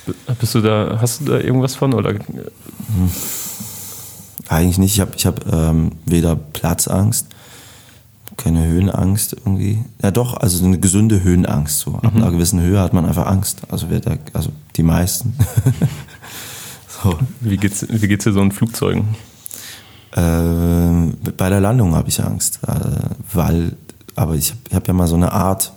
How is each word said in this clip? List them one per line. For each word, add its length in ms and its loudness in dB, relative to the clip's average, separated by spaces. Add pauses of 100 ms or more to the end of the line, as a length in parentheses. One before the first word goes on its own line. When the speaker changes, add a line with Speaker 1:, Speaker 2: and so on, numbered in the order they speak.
Speaker 1:
B-, 80 -6 (260)
bist 140 -2
du 80 4
da, 400 2
hast 200 -2
du 40 -6
da 140 2
irgendwas 360 0
von? 200 0
Oder? 180 0
Speaker 2:
Hm. 1000 -4 (1400)
Eigentlich 280 2
nicht. 160 2
Ich 80 2
hab, 140 -2
ich 100 -4
hab, 260 -2
ähm, 420 2 (120)
weder 300 2
Platzangst, 880 -2 (1120)
keine 300 0
Höhenangst 680 0
irgendwie. 460 -2 (240)
Ja 80 4
doch, 260 0
also 260 0
eine 160 4
gesunde 440 4
Höhenangst. 560 2
So. 160 -6
Ab 180 2
Speaker 1:
Mhm. 80 4
Speaker 2:
einer 100 2
gewissen 300 2
Höhe 180 4
hat 140 2
man 120 4
einfach 200 0
Angst. 360 0 (100)
Also 180 -4
wer 100 0
da, 180 -2 (160)
also 180 -4 (240)
die 80 2
meisten. 560 0
<laughs> 60 4 (1600)
So. 140 2 (220)
Speaker 1:
Wie 180 0
geht's, 320 -2
wie 180 0
geht's 180 0
dir 60 4
so 120 4
in 80 4
Flugzeugen? 640 0 (1000)
Speaker 2:
Ähm, 1000 2 (240)
bei 120 0
der 120 2
Landung 340 2
hab 120 0
ich 160 -2
Angst, 440 -4
äh, 60 -2 (600)
weil, 400 0 (420)
aber 200 0
ich 160 -2
hab, 60 -12 (120)
ich 60 -4
hab 120 0
ja 60 2
mal 140 4
so 80 2
eine 160 4
Art 460 0